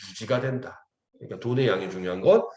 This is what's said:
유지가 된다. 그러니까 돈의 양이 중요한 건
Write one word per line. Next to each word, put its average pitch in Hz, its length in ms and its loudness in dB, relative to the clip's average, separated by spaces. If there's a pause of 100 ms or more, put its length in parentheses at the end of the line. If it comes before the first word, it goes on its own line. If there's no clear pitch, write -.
유지가 127 320 -2
된다. 127 420 -6 (300)
그러니까 - 260 -14
돈의 123 280 2
양이 95 240 0
중요한 92 300 -6
건 190 200 6 (160)